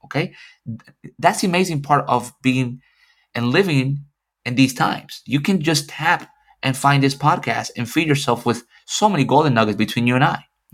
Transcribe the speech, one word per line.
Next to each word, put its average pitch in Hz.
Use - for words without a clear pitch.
okay? 175
That's 196
the 208
amazing 170
part 143
of 123
being 127
and 120
living 143
in 120
these 131
times. -
You 135
can 180
just 147
tap 165
and 131
find 139
this 135
podcast 147
and 120
feed 160
yourself 139
with 117
so -
many 160
golden 135
nuggets 107
between 107
you 123
and 127
I, 165